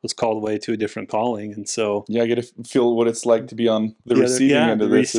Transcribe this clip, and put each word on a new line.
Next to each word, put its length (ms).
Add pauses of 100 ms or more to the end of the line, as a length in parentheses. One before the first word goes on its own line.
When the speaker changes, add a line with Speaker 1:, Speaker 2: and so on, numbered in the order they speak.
Speaker 1:
was 120
called 240
away 200
to 140
a 40
different 340
calling, 420
and 160
so 400
Speaker 2:
Yeah, 140
I 40
get 100
to 60
f-, 240
feel 300
what 120
it's 180
like 220
to 60
be 140
on 260 (120)
the 0
Speaker 1:
The 80
other, 80
Speaker 2:
receiving 340
Speaker 1:
yeah, 140
Speaker 2:
end 120
of 80
Speaker 1:
the 60
Speaker 2:
this. 180
It's, 20
uh, 20